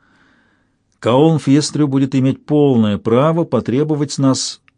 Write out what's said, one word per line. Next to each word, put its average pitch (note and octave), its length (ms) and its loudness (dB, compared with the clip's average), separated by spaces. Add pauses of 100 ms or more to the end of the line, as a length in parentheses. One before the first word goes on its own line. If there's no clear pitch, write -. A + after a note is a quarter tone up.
(1000)
«Каолн C#3 400 2
Фьестрю C#3+ 480 0
будет C3+ 280 -2
иметь C3 300 -2
полное B2+ 520 2
право D3+ 480 0
потребовать C#3+ 680 -2
с - 60 -12
нас C3 440 -2 (160)